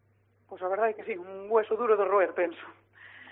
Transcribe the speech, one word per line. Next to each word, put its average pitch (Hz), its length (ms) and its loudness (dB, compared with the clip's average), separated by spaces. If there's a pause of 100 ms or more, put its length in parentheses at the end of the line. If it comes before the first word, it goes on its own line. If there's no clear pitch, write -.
(480)
Pois 185 160 -10
a 185 80 -2
verdade 214 200 2
é 214 40 -12
que - 80 -16
sí, 196 160 -8
un 196 320 -8
hueso 220 240 2
duro 202 160 2
de 202 160 4
roer, 190 240 4
penso. 170 320 -2 (680)